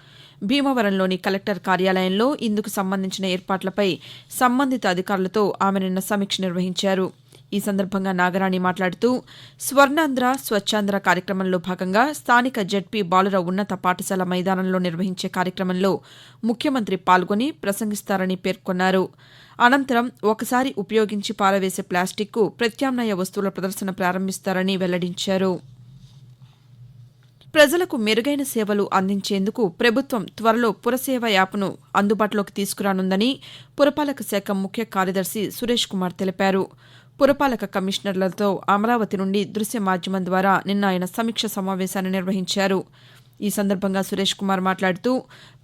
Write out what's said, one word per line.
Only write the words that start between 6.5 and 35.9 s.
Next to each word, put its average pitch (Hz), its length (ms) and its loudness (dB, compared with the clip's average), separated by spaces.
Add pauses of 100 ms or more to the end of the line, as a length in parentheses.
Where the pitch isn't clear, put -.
ఈ 202 60 0
సందర్భంగా 196 520 -2
నాగరాణి 185 480 2
మాట్లాడుతూ, 185 600 0 (380)
స్వర్ణాంధ్ర, 269 800 2
స్వచ్ఛాంధ్ర 202 560 -2
కార్యక్రమంలో 185 600 0
భాగంగా 185 560 0
స్థానిక 247 460 2
జెడ్పీ 196 420 -2
బాలుర 190 360 2
ఉన్నత 185 360 -2
పాఠశాల 185 500 -2
మైదానంలో 185 560 0
నిర్వహించే 180 500 -4
కార్యక్రమంలో 185 680 0 (440)
ముఖ్యమంత్రి 233 520 -2
పాల్గొని 185 560 2
ప్రసంగిస్తారని 196 840 -4
పేర్కొన్నారు. 185 760 0 (500)
అనంతరం 247 520 2 (120)
ఒకసారి 240 540 0
ఉపయోగించి 208 560 -2
పారవేసే 190 480 0
ప్లాస్టిక్కు 185 640 -2
ప్రత్యామ్నాయ 240 640 -2
వస్తువుల 190 360 -2
ప్రదర్శన 190 400 -6
ప్రారంభిస్తారని 185 880 -2
వెల్లడించారు. 180 840 -2 (1900)
ప్రజలకు 302 440 6
మెరుగైన 233 460 2
సేవలు 208 500 0
అందించేందుకు 196 760 0
ప్రభుత్వం 233 580 0 (120)
త్వరలో 226 340 2
పురసేవ 240 560 -2
యాప్‌ను 190 500 0 (180)
అందుబాటులోకి 202 560 2
తీసుకురానుందని 196 880 0 (400)
పురపాలక 285 420 2
శాఖ 208 300 -4
ముఖ్య 196 320 -4
కార్యదర్శి 190 680 -2
సురేష్ 233 360 -2
కుమార్ 185 260 -4